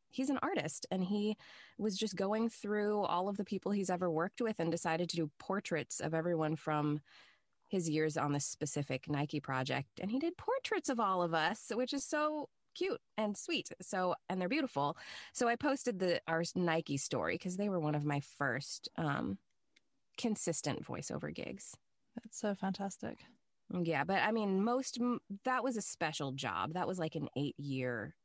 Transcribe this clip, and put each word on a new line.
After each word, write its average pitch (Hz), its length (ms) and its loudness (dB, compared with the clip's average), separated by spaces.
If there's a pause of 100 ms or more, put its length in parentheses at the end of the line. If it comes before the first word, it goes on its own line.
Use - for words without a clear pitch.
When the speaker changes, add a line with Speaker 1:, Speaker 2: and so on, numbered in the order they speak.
Speaker 1:
he's 269 220 0
an 262 100 2
artist, 277 500 -2
and 185 120 2
he 208 340 2 (400)
was 196 200 0
just 208 180 -2
going 214 340 2
through 208 520 2
all 180 280 2
of 196 80 -2
the 202 80 -2
people 196 260 -2
he's 196 200 2
ever 180 180 2
worked 165 320 0
with 220 180 0
and 165 120 2
decided 170 380 2
to - 80 -6
do 160 220 0
portraits - 600 -2
of 156 160 0
everyone 160 400 2
from 151 440 2 (680)
his 175 200 0
years 156 280 2
on 143 160 2
this 143 120 0
specific - 640 -4
Nike 147 300 0
project. 135 600 -2
And 190 100 -2
he 254 80 0
did 339 180 -2
portraits 440 520 -2
of 240 100 0
all 190 220 4
of 170 120 2
us, 165 420 2
which 247 180 0
is 277 120 -2
so 302 440 0 (260)
cute - 260 -2 (160)
and 214 200 0
sweet. - 320 -4 (120)
So, 185 340 0 (140)
and 185 120 0
they're 180 80 0
beautiful. 196 480 0 (360)
So 240 140 2
I 233 80 4
posted 254 440 0
the, 180 280 4
our 165 160 4 (120)
Nike 165 420 2
story 113 400 0
'cause 185 200 -4
they 208 120 0
were 185 100 0
one 151 160 2
of 147 100 0
my 147 140 2
first, - 800 -4
um, 151 400 0 (800)
consistent - 640 -2
voiceover - 500 -4
gigs. - 420 -8 (400)
Speaker 2:
That's - 240 -12
so 202 160 0
fantastic. 196 640 -4 (640)
Speaker 1:
Yeah, 165 220 2
but 185 180 4
I 214 80 4
mean, 202 320 4
most, 247 360 0
m-, 240 200 2 (240)
that 254 200 0
was 247 140 2
a 202 40 -2
special 151 500 -2
job. 120 420 0
That 180 140 0
was, 185 120 0
like, 156 160 -2
an 151 200 -2
eight-year 131 880 -2